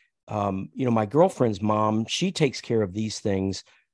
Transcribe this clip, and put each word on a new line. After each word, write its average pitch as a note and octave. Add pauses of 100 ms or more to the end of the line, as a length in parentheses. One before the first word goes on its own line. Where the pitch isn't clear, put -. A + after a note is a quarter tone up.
(280)
um, G2+
you C3+
know, B2
my A2+
girlfriend's B2+
mom, G#2+
she F#3
takes C#3+
care A2+
of F#2
these G#2+
things. G2 (300)